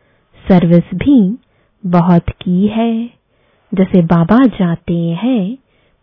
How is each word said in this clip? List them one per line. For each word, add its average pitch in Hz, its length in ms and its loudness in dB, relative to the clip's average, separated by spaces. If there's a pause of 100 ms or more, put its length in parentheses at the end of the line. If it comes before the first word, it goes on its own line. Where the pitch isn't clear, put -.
(460)
सर्विस 175 500 2
भी 240 420 2 (480)
बहुत 175 440 0
की 185 380 -2
है। 226 420 -4 (640)
जैसे 185 280 2
बाबा 170 360 2
जाते 180 600 -2 (260)
हैं, 240 340 -4 (460)